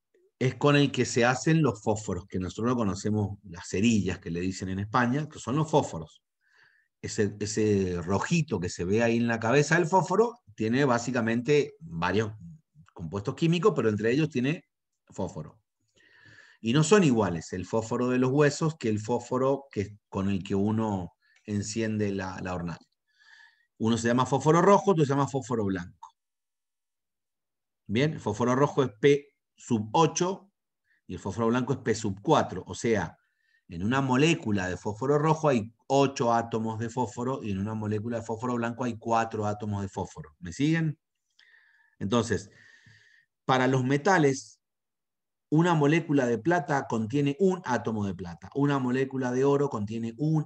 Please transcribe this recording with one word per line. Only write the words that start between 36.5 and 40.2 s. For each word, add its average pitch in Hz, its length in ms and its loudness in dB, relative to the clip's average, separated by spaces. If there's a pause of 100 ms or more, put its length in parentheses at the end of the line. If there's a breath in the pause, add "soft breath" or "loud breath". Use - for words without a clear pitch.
de 117 100 -6
fósforo 123 540 -6
y 107 80 -6
en 95 80 -2
una 107 140 -4
molécula 107 440 -4
de 113 80 -8
fósforo 120 300 -4
blanco 117 300 -4
hay 113 120 -6
cuatro 113 480 -2
átomos 104 360 -4
de 98 80 -6
fósforo. - 500 -12